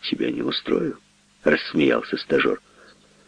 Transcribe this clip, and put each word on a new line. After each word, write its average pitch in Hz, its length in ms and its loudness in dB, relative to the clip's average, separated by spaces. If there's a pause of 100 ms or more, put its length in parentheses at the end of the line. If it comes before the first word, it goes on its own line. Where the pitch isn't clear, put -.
тебя - 300 -2
не 113 100 -4
устрою", - 580 -2 (440)
рассмеялся - 720 2
стажер. - 420 0 (680)